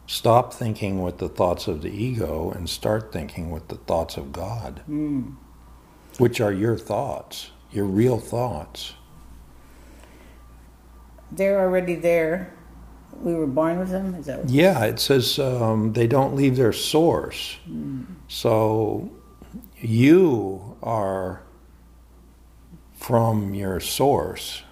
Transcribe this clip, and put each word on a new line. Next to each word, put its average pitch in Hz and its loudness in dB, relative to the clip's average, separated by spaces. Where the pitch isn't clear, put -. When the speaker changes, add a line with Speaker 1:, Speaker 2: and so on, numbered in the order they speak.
Speaker 1:
stop 123 2
thinking 104 -4
with 90 -6
the 90 -4
thoughts 87 0
of 80 -6
the 87 -6
ego 98 -4
and 85 -8
start 113 -4
thinking 85 -8
with 82 -10
the - -12
thoughts 82 -4
of 69 -10
God, 101 -10
Speaker 2:
Mm. 147 -6
Speaker 1:
which 120 2
are 104 0
your 104 0
thoughts, 110 -8
your 101 -4
real 110 2
thoughts. - -8
Speaker 2:
They're 196 2
already 180 2
there. 165 0
We 170 0
were 160 0
born 160 0
with 185 -4
them? 190 -4
Is 147 -12
that 131 -8
what 127 -2
Speaker 1:
Yeah, 139 6
it 117 0
says, 135 2
um, 113 2
they 117 4
don't 139 4
leave 135 4
their 120 4
source. - 0
Speaker 2:
Mm. 143 -8
Speaker 1:
So 110 0
you 117 4
are 95 -2
from 110 2
your 95 -4
source - -2